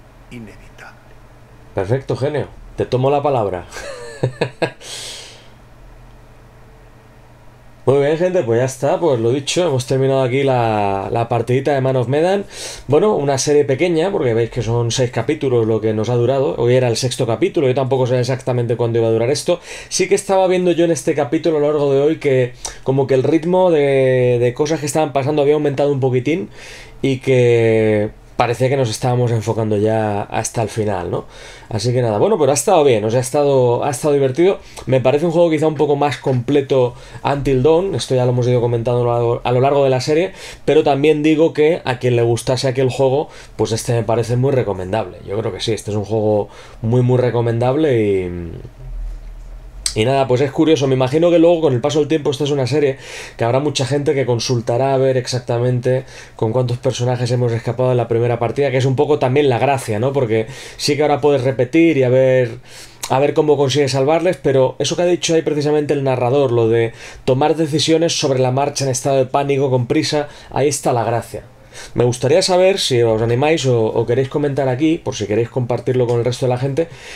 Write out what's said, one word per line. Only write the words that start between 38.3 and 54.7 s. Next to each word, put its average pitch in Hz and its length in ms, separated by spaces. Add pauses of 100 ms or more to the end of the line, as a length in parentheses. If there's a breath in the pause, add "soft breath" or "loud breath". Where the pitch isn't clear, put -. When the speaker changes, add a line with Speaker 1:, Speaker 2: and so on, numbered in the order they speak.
Speaker 2:
hemos 123 140
ido 123 140
comentando 120 500
a 120 80
lo, 120 240
a 120 80
lo 127 80
largo 139 240
de 135 60
la 127 120
serie, 156 320 (320 loud breath)
pero 151 180
también 147 400
digo 156 280
que 151 320
a 127 140
quien 123 180
le 117 60
gustase 120 460
aquel 131 240
juego, 135 360 (280 loud breath)
pues 107 160
este 113 220
me 117 100
parece 113 340
muy 131 140
recomendable. 98 640 (100)
Yo 98 120
creo 107 120
que 90 80
sí, 113 140
este 104 160
es 104 80
un 101 80
juego 107 420 (360 loud breath)
muy, 120 180
muy 123 160
recomendable 123 840
y... 90 520 (1400)
y 110 100
nada, 135 220
pues 123 140
es 139 100
curioso. 156 340
Me 135 80
imagino 135 380
que 170 80
luego 165 220
con 151 120
el 120 80
paso 143 160
del 151 100
tiempo 151 220
esta 143 140
es 139 80
una 139 160
serie 135 300 (380 loud breath)
que - 80
habrá 117 160
mucha 143 240
gente 143 300
que 135 140
consultará 120 640